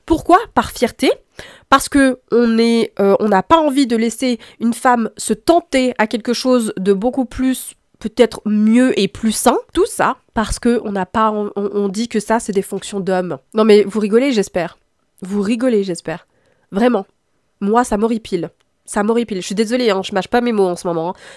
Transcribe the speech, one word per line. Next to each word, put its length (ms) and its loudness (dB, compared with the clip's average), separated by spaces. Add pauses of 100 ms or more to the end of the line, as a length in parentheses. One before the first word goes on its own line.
Pourquoi ? 340 4 (160)
Par 160 -2
fierté, 400 -2 (580)
parce 180 4
que 320 2 (120)
on 260 2
est, 420 2
euh, 200 4
on 100 0
n'a 140 2
pas 140 4
envie 280 2
de 100 -2
laisser 440 0 (200)
une 140 0
femme 440 0
se 160 -4
tenter 680 2
à 80 2
quelque 260 -4
chose 440 0
de 160 2
beaucoup 320 -2
plus, 480 -4 (260)
peut-être 460 0
mieux 540 2
et 80 2
plus 260 -4
sain. 260 2 (120)
Tout 140 2
ça 320 -2 (160)
parce 240 -4
que 260 0
on 100 -6
n'a 120 -2
pas, 240 0
on, 260 -4
on, 180 -4
on 160 0
dit 180 -4
que 120 -2
ça, 200 0
c'est 140 -8
des 100 0
fonctions 360 -8
d'hommes. 380 -4 (160)
Non 120 2
mais 180 4
vous 160 -4
rigolez, 320 2
j'espère. 480 -4 (420)
Vous 220 -4
rigolez, 400 0
j'espère. 420 -8 (460)
Vraiment. 340 0 (560)
Moi, 220 2
ça 140 -2
m'horripile. 520 -4 (360)
Ça 180 -4
m'horripile. 380 -2
Je 40 -10
suis 80 -8
désolée, 380 0
hein, 100 0
je 140 -6
mâche 140 -2
pas 120 2
mes 120 -2
mots 160 2
en 60 -4
ce 120 -8
moment, 220 -4
hein, 40 -8 (240)